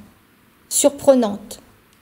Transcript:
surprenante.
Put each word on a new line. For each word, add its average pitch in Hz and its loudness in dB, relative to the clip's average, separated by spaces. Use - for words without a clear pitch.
surprenante. 254 0